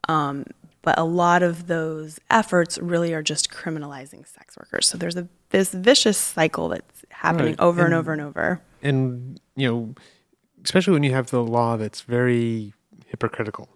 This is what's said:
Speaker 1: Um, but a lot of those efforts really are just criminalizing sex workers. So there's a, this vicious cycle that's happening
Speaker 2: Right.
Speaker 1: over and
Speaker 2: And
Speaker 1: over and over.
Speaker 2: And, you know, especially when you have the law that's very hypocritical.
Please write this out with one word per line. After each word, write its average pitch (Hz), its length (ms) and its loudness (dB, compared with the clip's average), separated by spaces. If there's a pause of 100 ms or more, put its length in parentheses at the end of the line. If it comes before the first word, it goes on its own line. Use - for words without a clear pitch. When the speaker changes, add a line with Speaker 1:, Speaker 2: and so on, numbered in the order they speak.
Speaker 1:
Um, 143 380 -2 (380)
but - 160 2
a 165 40 2
lot 175 400 4
of 170 240 -2
those 160 520 -6 (100)
efforts 180 480 2
really 170 360 0
are 156 100 -4
just 151 280 -2
criminalizing 143 760 -10
sex - 320 -20
workers. - 300 -2
So - 100 -2
there's 170 200 -4
a, 175 100 -8 (220)
this 190 240 2
vicious 208 440 4
cycle - 520 0
that's - 400 -10
happening 165 440 0
Speaker 2:
Right. 156 60 -10
Speaker 1:
over 175 240 4
and 170 100 4
Speaker 2:
And 165 60 2
Speaker 1:
over 160 140 -4
and 151 80 -4
over. 147 400 -4 (220)
Speaker 2:
And, 131 560 -2 (160)
you 131 120 0
know, 117 280 -4 (680)
especially 190 300 2
when 147 80 4
you 143 120 4
have 131 180 0
the 123 120 2
law 117 320 2
that's 107 260 -6
very 117 720 0 (340)
hypocritical. - 680 -6